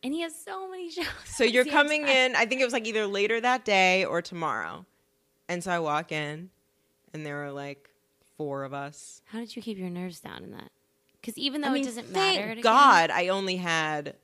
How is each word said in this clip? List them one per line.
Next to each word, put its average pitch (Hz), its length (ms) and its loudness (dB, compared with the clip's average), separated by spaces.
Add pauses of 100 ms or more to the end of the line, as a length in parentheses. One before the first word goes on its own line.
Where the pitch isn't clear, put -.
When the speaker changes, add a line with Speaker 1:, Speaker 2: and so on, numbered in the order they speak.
Speaker 1:
And 262 100 -6
he 320 100 -4
has 330 120 -8
so 381 340 -12
many 370 220 -12
<laughs> - 0 -
shows 339 160 -6 (200)
Speaker 2:
So - 180 -2
Speaker 1:
at 233 80 4
Speaker 2:
you're 247 120 6
Speaker 1:
the 294 60 -6
same 294 80 4
Speaker 2:
coming 294 240 4
Speaker 1:
time. 285 80 0
Speaker 2:
in, 254 260 4
I 233 80 4
think 254 160 -2
it 269 40 6
was, 240 80 0
like, 233 140 -2
either 220 200 0
later 202 340 0
that 247 240 2
day 190 400 4
or 170 160 0
tomorrow. 147 640 -4 (640)
And 175 140 -4
so 185 80 -6
I 175 80 0
walk 156 340 -2
in, 156 380 -6 (640)
and 156 100 -8
there 147 120 -6
were, 143 160 -8
like, 143 360 -12 (480)
four 139 280 -6
of 135 100 -10
us. 143 520 -12
Speaker 1:
How 214 120 -12
did 226 160 -12
you 233 80 -12
keep 208 160 -8
your 185 120 -6
nerves 175 300 -10
down - 220 -14
in - 80 -16
that? - 200 -16 (520)
'Cause 226 160 -10
even 285 220 -4
though 285 80 -2
Speaker 2:
I 269 40 0
mean, 277 120 0
Speaker 1:
it - 20 -4
doesn't 233 220 -10
Speaker 2:
thank 381 320 0
Speaker 1:
matter, 214 100 -4
it 226 80 -8
again 233 60 -12
Speaker 2:
God 226 460 8
I 175 180 0
only 190 280 0
had 156 680 -2